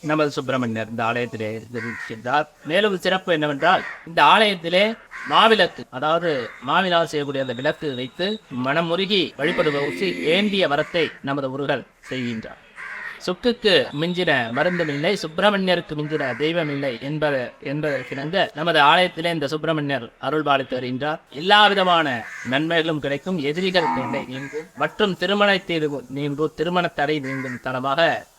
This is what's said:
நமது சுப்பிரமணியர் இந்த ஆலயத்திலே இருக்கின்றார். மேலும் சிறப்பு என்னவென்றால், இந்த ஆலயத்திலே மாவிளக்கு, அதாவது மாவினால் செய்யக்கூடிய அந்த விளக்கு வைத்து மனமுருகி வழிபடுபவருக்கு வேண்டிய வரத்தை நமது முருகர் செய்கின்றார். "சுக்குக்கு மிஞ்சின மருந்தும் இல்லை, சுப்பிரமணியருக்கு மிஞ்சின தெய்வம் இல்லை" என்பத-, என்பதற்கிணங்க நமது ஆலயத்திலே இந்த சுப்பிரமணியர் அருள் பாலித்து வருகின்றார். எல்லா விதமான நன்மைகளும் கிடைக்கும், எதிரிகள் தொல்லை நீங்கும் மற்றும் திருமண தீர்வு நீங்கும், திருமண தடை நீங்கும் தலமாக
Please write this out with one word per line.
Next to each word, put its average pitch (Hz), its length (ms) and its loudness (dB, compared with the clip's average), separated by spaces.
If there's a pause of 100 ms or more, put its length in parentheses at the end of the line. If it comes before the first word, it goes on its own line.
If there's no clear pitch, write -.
நமது 151 300 0
சுப்பிரமணியர் 123 580 -2
இந்த 117 140 -4
ஆலயத்திலே 113 580 -4 (120)
இருக்கின்றார். 117 720 -4 (180)
மேலும் 190 320 0
சிறப்பு 185 360 0
என்னவென்றால், 151 480 2 (240)
இந்த 165 180 2
ஆலயத்திலே 190 760 4 (320)
மாவிளக்கு, 185 600 4
அதாவது 151 600 -2 (180)
மாவினால் 170 360 4
செய்யக்கூடிய 143 400 -2
அந்த 127 120 -4
விளக்கு 143 400 -2
வைத்து 175 460 -6 (240)
மனமுருகி 170 720 0
வழிபடுபவருக்கு 151 840 -2
வேண்டிய 190 440 2
வரத்தை 147 440 -2 (100)
நமது 139 280 -4
முருகர் 139 340 -4 (260)
செய்கின்றார். 120 500 -8 (680)
"சுக்குக்கு 190 680 2
மிஞ்சின 170 600 0
மருந்தும் 170 360 0
இல்லை, 151 300 -2 (100)
சுப்பிரமணியருக்கு 180 680 0
மிஞ்சின 147 420 -4
தெய்வம் 156 320 0
இல்லை" 139 320 -4
என்பத-, 143 500 -2 (120)
என்பதற்கிணங்க 147 880 -2
நமது 156 280 2
ஆலயத்திலே 170 520 4
இந்த 143 140 -2
சுப்பிரமணியர் 147 720 -2
அருள் 147 240 -2
பாலித்து 139 360 0
வருகின்றார். 131 400 -4 (100)
எல்லா 202 380 6
விதமான 170 580 2 (240)
நன்மைகளும் 160 500 2
கிடைக்கும், 143 380 -4
எதிரிகள் 160 580 0
தொல்லை 120 300 -4
நீங்கும் 139 400 -10 (100)
மற்றும் 175 420 -2
திருமண 202 400 2
தீர்வு 151 520 -4
நீங்கும், 143 460 -4
திருமண 175 320 0
தடை 151 320 -2
நீங்கும் 131 440 -6
தலமாக 131 640 0 (140)